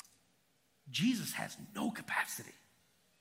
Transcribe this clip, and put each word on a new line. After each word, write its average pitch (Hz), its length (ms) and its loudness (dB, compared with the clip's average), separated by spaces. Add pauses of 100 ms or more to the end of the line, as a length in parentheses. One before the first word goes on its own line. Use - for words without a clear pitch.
(880)
Jesus 185 440 4
has - 240 -4 (180)
no - 160 2
capacity. - 640 -2 (680)